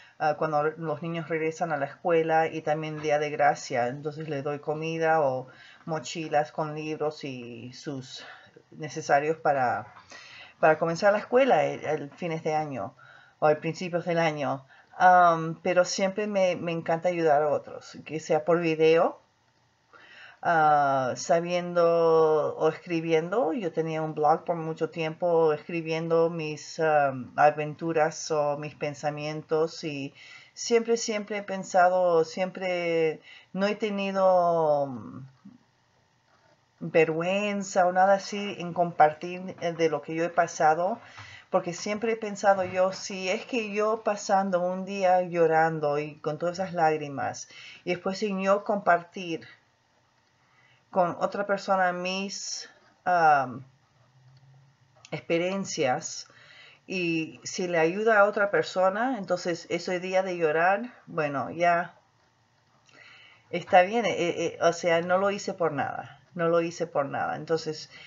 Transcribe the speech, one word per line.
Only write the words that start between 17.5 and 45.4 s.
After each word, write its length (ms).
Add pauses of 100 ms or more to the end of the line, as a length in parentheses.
que 160
sea 240
por 160
video, 580 (1200)
ah, 720
sabiendo 1400
o 140
escribiendo. 840
Yo 180
tenía 300
un 120
blog 300
por 140
mucho 320
tiempo 640
escribiendo 760
mis, 500
am, 560
aventuras 960
o 260
mis 180
pensamientos 1080
y 300 (400)
siempre, 440
siempre 400
he 60
pensado, 800
siempre 960 (320)
no 140
he 80
tenido, 1120
mm, 400 (1500)
vergüenza 1080
o 40
nada 240
así 440
en 140
compartir, 880
eh, 120
de 160
lo 120
que 140
yo 100
he 40
pasado, 720 (520)
porque 220
siempre 400
he 40
pensado 460
yo, 300
si 360
es 160
que 260
yo 320
pasando 580
un 240
día 360
llorando 800